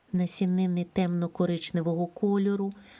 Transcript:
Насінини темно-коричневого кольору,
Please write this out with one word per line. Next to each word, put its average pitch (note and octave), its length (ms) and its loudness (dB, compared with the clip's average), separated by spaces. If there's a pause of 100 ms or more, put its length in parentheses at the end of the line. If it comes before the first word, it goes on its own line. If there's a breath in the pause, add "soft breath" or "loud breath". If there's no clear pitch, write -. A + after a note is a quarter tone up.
(120)
Насінини F3+ 800 0
темно-коричневого E3+ 1120 0
кольору, G3+ 680 0 (260 loud breath)